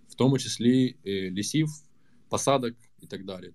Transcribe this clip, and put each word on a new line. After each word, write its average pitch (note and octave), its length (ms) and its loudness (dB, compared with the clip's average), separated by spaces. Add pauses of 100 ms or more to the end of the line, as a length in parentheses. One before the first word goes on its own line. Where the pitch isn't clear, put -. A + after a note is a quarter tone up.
в - 60 -20
тому C3+ 240 4
числі, B2+ 580 2 (100)
е, F#2+ 240 -4
лісів, C#3+ 380 0 (600)
посадок B2 460 0 (280)
і - 40 -20
так F#2+ 180 -10
далі. F2+ 300 -12